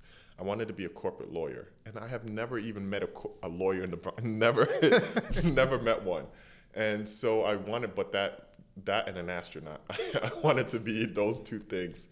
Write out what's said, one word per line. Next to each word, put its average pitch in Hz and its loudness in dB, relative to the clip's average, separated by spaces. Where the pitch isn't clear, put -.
I 90 -8
wanted 104 -2
to 101 -6
be 92 -6
a 82 -6
corporate - -6
lawyer, 71 -6
and 110 -12
I 110 -10
have 117 -8
never 117 -4
even 101 -6
met 98 -2
a 87 0
co-, - -10
a 90 -4
lawyer 92 0
in 90 -4
the 85 -4
Bron-, - -6
<laughs> 110 0
never, 120 8
<laughs> 175 4
never 131 6
met 113 2
one. 85 -2
And 107 0
so 110 2
I 104 2
wanted, 101 -4
but 98 -2
that, 98 -2
that 101 0
and 92 -8
an 87 -6
astronaut, 78 -8
<laughs> - -10
I - -2
wanted 131 4
to 113 -4
be 110 -2
those 104 0
two 110 -8
things. 92 -6